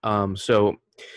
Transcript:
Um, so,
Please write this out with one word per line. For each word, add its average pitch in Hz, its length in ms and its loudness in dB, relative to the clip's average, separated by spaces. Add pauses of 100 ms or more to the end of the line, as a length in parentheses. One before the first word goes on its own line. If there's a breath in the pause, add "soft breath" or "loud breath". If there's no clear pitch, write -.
Um, 101 320 -2
so, 104 420 2 (400 loud breath)